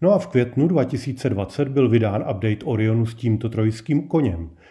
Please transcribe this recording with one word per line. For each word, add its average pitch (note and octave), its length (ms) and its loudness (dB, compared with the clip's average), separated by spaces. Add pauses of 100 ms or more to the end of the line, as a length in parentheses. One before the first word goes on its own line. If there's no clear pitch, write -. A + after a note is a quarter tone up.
No F3+ 120 4
a G3 60 4
v - 80 -4
květnu B2+ 420 2
dva D#3 160 2
tisíce B2+ 460 -4
dvacet G2+ 380 -2
byl C3+ 200 2
vydán A2 320 2
update G#2+ 440 -4
Orionu A2+ 420 0
s A2+ 80 -10
tímto A2+ 340 -2
trojským A2+ 540 0
koněm. G#2 480 -2 (200)